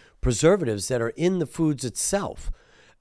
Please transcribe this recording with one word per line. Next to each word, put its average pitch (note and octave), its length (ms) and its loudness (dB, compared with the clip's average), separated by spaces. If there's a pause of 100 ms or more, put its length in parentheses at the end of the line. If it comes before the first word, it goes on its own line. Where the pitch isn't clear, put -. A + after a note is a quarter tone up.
(220)
preservatives C3 680 2
that B2 120 0
are A#2 80 0
in F3+ 300 0
the D3 80 -2
foods D3+ 360 -2
itself. - 680 -4 (500)